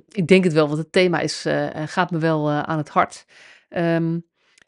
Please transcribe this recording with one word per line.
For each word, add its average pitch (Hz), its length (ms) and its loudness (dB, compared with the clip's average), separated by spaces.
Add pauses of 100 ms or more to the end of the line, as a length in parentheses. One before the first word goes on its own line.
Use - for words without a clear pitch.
ik 175 180 -2
denk 185 180 6
het 170 80 2
wel, 151 140 2
want 151 120 -2
het 160 140 -8
thema 180 280 2
is, - 240 -6
eh, 147 380 -4
eh, 151 60 -6
gaat 175 220 -2
me 170 80 -2
wel, 156 300 0
eh, 147 140 0
aan 160 160 -4
het 151 100 -6
hart. - 380 -2 (420)
Ehm, 165 500 -2 (500)